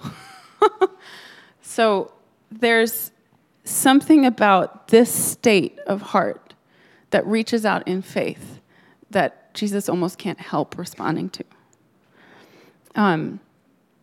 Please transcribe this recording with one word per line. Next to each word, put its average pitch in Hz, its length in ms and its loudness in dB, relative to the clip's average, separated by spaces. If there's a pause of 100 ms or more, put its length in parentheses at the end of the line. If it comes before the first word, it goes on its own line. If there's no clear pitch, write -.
(600)
<laughs> 392 280 2 (800)
So 214 460 -2 (400)
there's 226 580 -2 (540)
something 277 640 4
about 208 640 2
this 233 240 6
state - 720 0
of 202 160 -4
heart - 520 -4 (560)
that - 160 0
reaches 220 380 -2
out 190 240 -2
in 185 140 -4
faith - 580 -8 (500)
that - 440 -4
Jesus 202 340 -6
almost 180 300 -4
can't 170 200 -10
help - 380 -6
responding 170 540 -8
to. - 140 -14 (1500)
Um, 196 460 -2 (640)